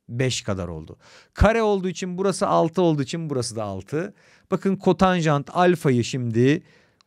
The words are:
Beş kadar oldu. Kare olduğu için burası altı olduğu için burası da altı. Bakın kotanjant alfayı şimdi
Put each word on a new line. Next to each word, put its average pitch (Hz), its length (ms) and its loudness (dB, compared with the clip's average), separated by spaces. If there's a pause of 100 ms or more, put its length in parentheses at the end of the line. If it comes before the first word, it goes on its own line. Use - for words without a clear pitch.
Beş 120 320 -2
kadar 95 260 -4
oldu. 80 300 -12 (360)
Kare 226 280 4
olduğu 202 280 0
için 180 280 -8
burası 190 300 -2
altı 170 340 2
olduğu 160 200 4
için 165 280 -6
burası 120 260 -4
da 110 80 -6
altı. 107 500 -8 (380)
Bakın 190 240 0
kotanjant 170 800 2
alfayı 160 500 2
şimdi 127 600 0 (440)